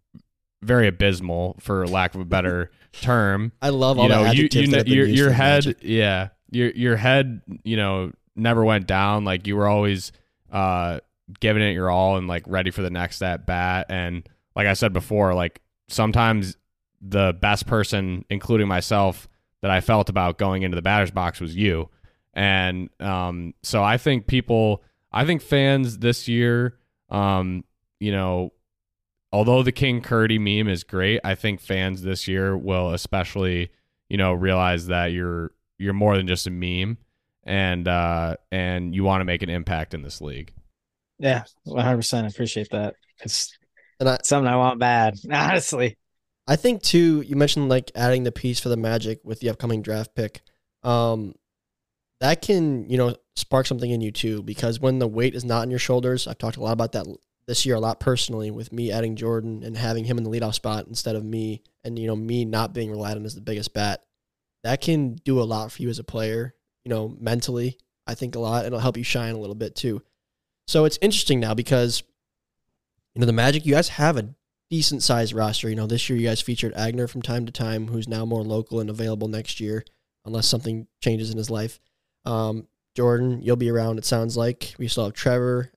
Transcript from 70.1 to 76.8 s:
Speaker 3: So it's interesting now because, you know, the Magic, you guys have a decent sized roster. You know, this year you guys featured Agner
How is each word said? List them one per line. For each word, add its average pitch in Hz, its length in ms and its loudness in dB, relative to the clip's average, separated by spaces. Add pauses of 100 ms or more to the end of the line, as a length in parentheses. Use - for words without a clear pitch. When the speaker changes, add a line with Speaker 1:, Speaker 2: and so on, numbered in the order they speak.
Speaker 3:
So 156 180 4
it's 151 160 2
interesting 190 400 2
now 110 140 -2
because, 120 480 0 (1120)
you 120 60 -4
know, 120 60 4
the 117 60 6
Magic, 139 340 4
you 139 80 4
guys 123 140 4
have 147 300 2
a 107 100 -4 (400)
decent 147 340 0
sized 117 300 2
roster. 110 380 -2
You 110 60 -4
know, 110 100 -2
this 117 240 -2
year 123 80 0
you 117 100 0
guys 113 140 0
featured 120 320 -4
Agner 117 340 -2